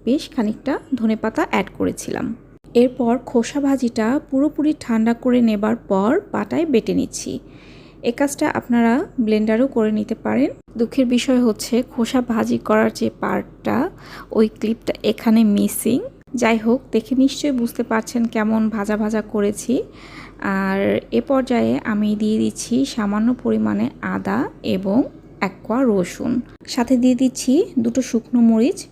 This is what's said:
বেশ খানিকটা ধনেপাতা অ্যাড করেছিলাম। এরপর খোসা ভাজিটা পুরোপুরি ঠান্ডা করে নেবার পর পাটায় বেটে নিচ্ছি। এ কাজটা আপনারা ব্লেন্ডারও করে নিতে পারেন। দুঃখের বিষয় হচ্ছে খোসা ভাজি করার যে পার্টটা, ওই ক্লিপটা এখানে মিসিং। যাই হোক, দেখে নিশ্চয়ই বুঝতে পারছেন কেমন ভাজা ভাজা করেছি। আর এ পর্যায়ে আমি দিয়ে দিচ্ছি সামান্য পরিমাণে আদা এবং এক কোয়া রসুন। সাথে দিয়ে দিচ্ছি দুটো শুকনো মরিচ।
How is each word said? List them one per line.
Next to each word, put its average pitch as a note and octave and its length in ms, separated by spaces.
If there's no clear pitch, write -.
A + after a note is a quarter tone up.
বেশ C4 180
খানিকটা A3 400
ধনেপাতা A3 560
অ্যাড G3+ 160
করেছিলাম। - 480
এরপর B3 380
খোসা A#3+ 300
ভাজিটা B3 460
পুরোপুরি D4 440
ঠান্ডা A3+ 300
করে B3 340
নেবার G#3+ 280
পর G3+ 200
পাটায় B3 340
বেটে A3 280
নিচ্ছি। - 380
এ A#3+ 160
কাজটা C#4+ 280
আপনারা A#3 340
ব্লেন্ডারও A3 420
করে A3 160
নিতে G#3+ 220
পারেন। A#3 360
দুঃখের A#3+ 280
বিষয় B3 400
হচ্ছে G#3+ 360
খোসা B3 380
ভাজি A#3 380
করার A3 360
যে - 140
পার্টটা, G3+ 580
ওই A3 160
ক্লিপটা - 440
এখানে A3 420
মিসিং। G#3 540
যাই A#3 240
হোক, A3+ 200
দেখে A3+ 220
নিশ্চয়ই C4+ 460
বুঝতে A#3 300
পারছেন A3+ 320
কেমন A3 340
ভাজা G#3 280
ভাজা G#3+ 260
করেছি। G#3 520
আর G3 220
এ - 20
পর্যায়ে A#3+ 520
আমি G#3+ 320
দিয়ে G#3+ 220
দিচ্ছি A3 360
সামান্য G#3+ 400
পরিমাণে A3 520
আদা G3 220
এবং G3 220
এক F#3 160
কোয়া A3+ 200
রসুন। G3 500
সাথে A#3+ 360
দিয়ে B3+ 200
দিচ্ছি B3+ 300
দুটো A#3 180
শুকনো A#3+ 380
মরিচ। A3+ 380